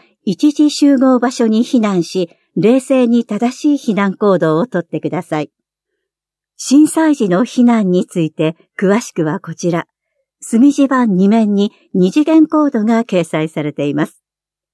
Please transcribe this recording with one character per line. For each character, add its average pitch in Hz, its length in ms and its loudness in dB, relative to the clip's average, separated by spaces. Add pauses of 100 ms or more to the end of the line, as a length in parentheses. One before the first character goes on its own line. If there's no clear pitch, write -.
(240)
一 254 280 0
時 294 200 0
集 285 260 2
合 254 220 2
場 247 120 -2
所 233 160 -2
に 220 180 0
避 247 160 0
難 196 220 0
し、 180 260 -6 (260)
冷 226 240 2
静 254 280 0
に 233 180 0
正 254 520 -2
し - 120 -8
い - 20 0
避 - 20 0
難 196 220 -2
行 196 240 0
動 160 180 0
を 170 100 -2
と 180 120 -4
っ 170 40 -4
て - 180 -8
く 151 80 -4
だ 165 120 -6
さ 156 200 -6
い。 - 100 -10 (1040)
震 294 320 2
災 320 280 0
時 220 120 -2
の 180 140 0
避 247 220 -2
難 220 280 2
に 180 140 0
つ - 160 -4
い 156 100 -2
て、 160 240 -4 (240)
詳 202 220 0
し - 120 -12
く 165 120 -4
は 156 140 -4
こ 165 140 -14
ち 175 180 -4
ら、 160 140 -4 (540)
墨 247 340 2
地 277 140 0
版 247 280 0
二 190 120 2
面 214 260 2
に 202 180 0 (220)
二 185 180 2
次 302 120 2
元 320 240 4
コ 302 200 0
ー - 40 -4
ド 214 140 -2
が 226 180 0
掲 180 200 -2
載 160 260 -4
さ 156 140 -6
れ 147 100 -6
て 143 140 -4
い 143 60 -2
ま 147 120 -2
す。 - 180 -14 (500)